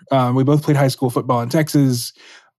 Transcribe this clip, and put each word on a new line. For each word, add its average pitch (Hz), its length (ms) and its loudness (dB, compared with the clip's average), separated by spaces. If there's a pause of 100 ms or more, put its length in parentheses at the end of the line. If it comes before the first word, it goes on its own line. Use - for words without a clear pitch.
(120)
Um, 127 240 2
we 131 80 2
both 147 180 2
played 147 140 0
high 139 120 2
school 127 220 -2
football 123 300 -2
in 120 80 -4
Texas. 139 640 0 (480)